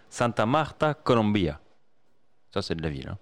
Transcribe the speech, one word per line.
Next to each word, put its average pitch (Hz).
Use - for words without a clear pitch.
Santa 117
Marta, 151
Colombia. 104
Ça, 101
c'est -
de 82
la 80
ville, 69
hein. 95